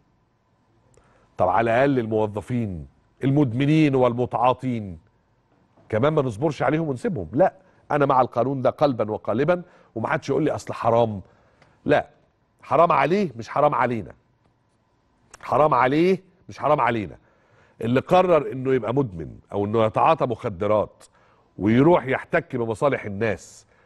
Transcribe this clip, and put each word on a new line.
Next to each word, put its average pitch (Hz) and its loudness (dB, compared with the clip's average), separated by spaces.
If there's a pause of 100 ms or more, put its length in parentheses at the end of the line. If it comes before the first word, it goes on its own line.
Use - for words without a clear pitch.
(1400)
طب 90 2
على 113 2
الأقل 131 2
الموظفين 107 -4 (360)
المدمنين 139 2
والمتعاطين 120 0 (880)
كمان 127 2
ما 156 2
نصبرش 131 -4
عليهم 151 0
ونسيبهم، 131 -6
لا، 180 2 (380)
أنا 143 2
مع 135 4
القانون 127 -2
ده 123 2
قلبا 117 0
وقالبا، 139 -2 (340)
ومحدش 113 -4
يقول 135 0
لي 143 0
أصل 101 -8
حرام. 113 0 (640)
لا، 139 0 (520)
حرام 165 2
عليه 156 0
مش 113 -14
حرام 143 0
علينا، 120 -2 (1300)
حرام 143 2
عليه 151 2 (260)
مش 101 -18
حرام 139 0
علينا. 107 -2 (640)
اللي 120 0
قرر 175 2
إنه 131 -4
يبقى 113 -2
مدمن 85 -6 (120)
أو 101 -2
إنه 110 2
يتعاطى 139 2
مخدرات 104 -4 (540)
ويروح 127 4
يحتك 131 -4
بمصالح 117 -4
الناس 104 -6 (200)